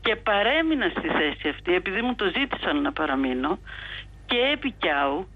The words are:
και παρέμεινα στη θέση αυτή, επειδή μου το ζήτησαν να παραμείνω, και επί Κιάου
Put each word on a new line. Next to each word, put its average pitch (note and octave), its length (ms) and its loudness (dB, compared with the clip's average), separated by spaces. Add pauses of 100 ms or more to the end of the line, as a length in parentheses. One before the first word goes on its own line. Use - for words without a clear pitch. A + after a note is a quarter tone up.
και A3 140 2
παρέμεινα A3+ 720 2
στη - 180 -4
θέση D3+ 420 0
αυτή, F3 260 0
επειδή F#3+ 260 0
μου B3 140 0
το G#3+ 100 -2 (120)
ζήτησαν F#3+ 440 0
να G3+ 120 0
παραμείνω, C3+ 680 0 (640)
και B3 120 0 (160)
επί C#4+ 180 -4
Κιάου D#3 640 0